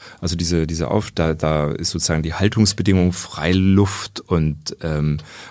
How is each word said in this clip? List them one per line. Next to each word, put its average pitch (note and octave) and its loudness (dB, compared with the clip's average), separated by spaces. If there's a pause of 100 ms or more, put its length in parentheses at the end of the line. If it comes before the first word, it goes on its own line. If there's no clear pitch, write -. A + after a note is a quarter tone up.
(200)
also E2+ -2
diese, E2 0
diese D#2+ -4
Auf-, - -2
da, D#2+ 0
da D#2 0
ist - -4
sozusagen D#2+ -2
die D#2 -6
Haltungsbedingung F#2+ 2
Freiluft F#2+ 0
und, D#2 -2
ähm, D2+ -2 (320)